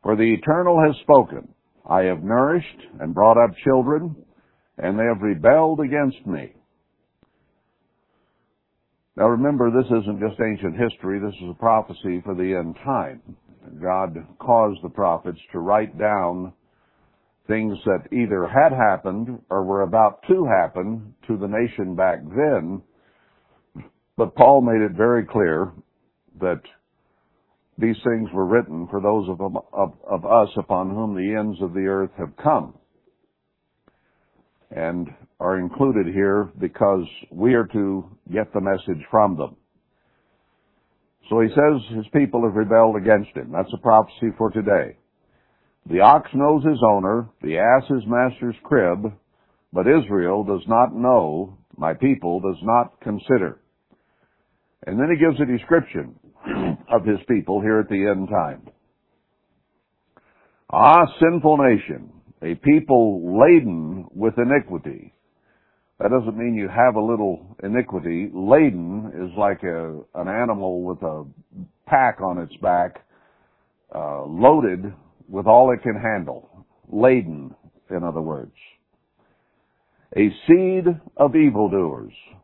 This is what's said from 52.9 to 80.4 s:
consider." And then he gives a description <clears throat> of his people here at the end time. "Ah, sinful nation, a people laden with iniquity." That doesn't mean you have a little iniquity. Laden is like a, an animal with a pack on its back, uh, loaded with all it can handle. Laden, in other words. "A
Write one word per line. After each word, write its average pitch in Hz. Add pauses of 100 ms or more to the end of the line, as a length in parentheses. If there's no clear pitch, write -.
consider." 104 (1300)
And 104
then 143
he 170
gives 147
a 147
description 123 (300)
<clears throat> 92 (120)
of 113
his 107 (100)
people 98
here 110
at 104
the 98
end 95
time. 73 (2000)
"Ah, 151 (140)
sinful 156
nation, 104 (320)
a 85
people 110
laden 95
with 110
iniquity." 120 (880)
That 104
doesn't 113
mean 117
you 101
have 113
a 110
little 104
iniquity. 95
Laden 101
is 90
like 101
a, 82 (140)
an 87
animal 98
with 90
a 78 (640)
pack 131
on 90
its 80
back, 90 (880)
uh, 73
loaded 98 (360)
with 95
all 123
it 117
can 113
handle. 104 (380)
Laden, 104 (360)
in 87
other 82
words. 78 (1600)
"A 101 (160)